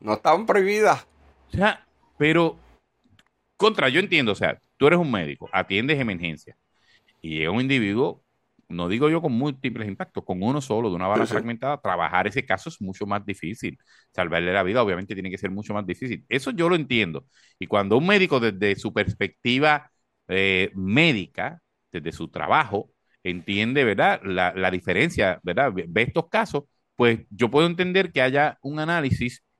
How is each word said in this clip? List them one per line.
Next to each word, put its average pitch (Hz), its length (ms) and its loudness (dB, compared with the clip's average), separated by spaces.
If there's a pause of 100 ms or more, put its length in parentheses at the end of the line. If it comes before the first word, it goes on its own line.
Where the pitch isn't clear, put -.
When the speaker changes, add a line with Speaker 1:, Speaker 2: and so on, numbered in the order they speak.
Speaker 1:
no 107 140 -2
estaban 175 320 2
prohibidas. 202 600 4 (420)
Speaker 2:
O - 80 -8
sea, 196 300 0 (300)
pero, 160 420 2 (960)
contra, 196 320 2
yo 135 120 2
entiendo, 156 320 2
o - 20 -4
sea, 82 260 -2 (160)
tú 135 100 4
eres 170 120 6
un 160 120 0
médico, 80 420 -4
atiendes 110 480 0
emergencia, 87 560 -6 (640)
y 78 200 -8
llega 78 120 -2
un 117 100 0
individuo, 127 600 0 (440)
no 87 200 -6
digo 123 220 0
yo 165 120 0
con 160 100 -2
múltiples 123 560 -4
impactos, 95 360 -10
con 92 180 -6
uno 131 200 0
solo, 113 280 -2
de 87 60 -4
una 92 120 -4
bala 110 180 2
Speaker 1:
Sí, - 0 -
sí. 120 100 -2
Speaker 2:
fragmentada, 117 440 -6
trabajar 90 480 0
ese 113 180 -6
caso 98 240 -4
es - 120 -14
mucho 95 240 -8
más 101 200 -4
difícil. 95 520 -10 (360)
Salvarle 87 400 0
la 98 100 4
vida, 110 180 2
obviamente, 98 320 -4
tiene 92 160 -8
que 92 80 -10
ser 98 140 -6
mucho 104 220 -8
más 104 120 -6
difícil. 92 420 -8
Eso 143 240 -2
yo 170 160 0
lo 180 80 2
entiendo. 110 500 -2 (320)
Y 92 100 -10
cuando 101 300 4
un 156 80 2
médico, 185 340 4
desde 101 360 0
su 107 180 -8
perspectiva, 123 960 0 (360)
eh, 95 460 2
médica, 113 880 -2 (300)
desde 80 200 -6
su 80 160 -10
trabajo, 101 600 0 (320)
entiende, 101 640 0
¿verdad?, 131 400 2
la, 90 300 0
la 92 160 0
diferencia, 92 720 0
¿verdad?, 107 300 0
ve, 90 160 -6
ve 87 140 2
estos 160 260 -2
casos, 185 360 -2 (320)
pues 117 240 4 (100)
yo 107 200 0
puedo 147 160 4
entender 180 460 0
que 135 100 2
haya 139 400 2
un 147 160 -8
análisis 156 640 -2 (160)